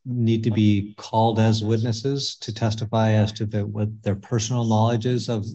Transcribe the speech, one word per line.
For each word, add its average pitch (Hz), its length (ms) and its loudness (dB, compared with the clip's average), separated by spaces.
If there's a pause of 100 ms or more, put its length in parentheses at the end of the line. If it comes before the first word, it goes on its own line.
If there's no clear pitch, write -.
need 113 380 0
to 120 60 2
be 104 460 2
called 113 440 0
as 110 240 4
witnesses 117 720 -2
to - 180 -10
testify 110 580 0
as 107 200 4
to 110 140 -6
the, 104 200 -4
what 107 360 -4
their 101 120 0
personal 117 500 -2
knowledge 113 420 2
is 123 220 -2
of 110 160 -2 (100)